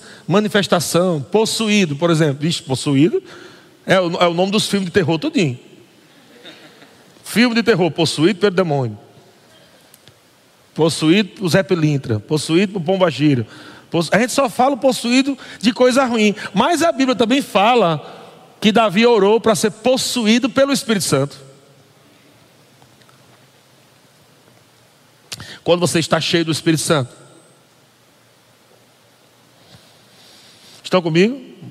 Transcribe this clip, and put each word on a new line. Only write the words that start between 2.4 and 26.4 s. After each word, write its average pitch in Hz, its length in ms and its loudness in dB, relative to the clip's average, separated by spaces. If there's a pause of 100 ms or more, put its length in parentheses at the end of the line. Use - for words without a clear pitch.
"Ixi, - 160 -4
possuído 147 600 0 (640)
é 180 120 2
o, 175 180 0
é 175 120 2
o 170 60 -2
nome 190 180 -2
dos - 160 -2
filmes 196 180 -2
de 160 60 -10
terror 165 260 0
todinho." 165 400 -2 (1700)
Filme 233 300 0
de 226 80 0
terror, 180 280 2
possuído 170 480 0
pelo 196 160 0
demônio, 139 440 -2 (1800)
possuído 165 560 0 (100)
por 185 80 -2
Zé 185 140 2
Pilintra, 147 580 -2
possuído 170 540 -2
por 180 80 -6
Pombagira. 147 640 0 (440)
Possu-, 160 220 -2
a 185 60 4
gente 240 160 0
só 269 160 0
fala 262 260 0
possuído 262 640 0 (200)
de 220 140 0
coisa 254 320 2
ruim, 214 300 0 (180)
mas 302 300 0
a 330 100 2
Bíblia 254 240 0
também 247 240 0
fala 196 840 0 (340)
que 208 140 2
Davi 220 340 2
orou 220 340 4
para 220 140 2
ser 208 160 -2
possuído 247 800 0
pelo 277 240 2
Espírito 214 320 -2
Santo. 143 320 -2 (4000)
Quando 175 180 0
você 175 180 0
está 160 220 -2
cheio 170 240 -2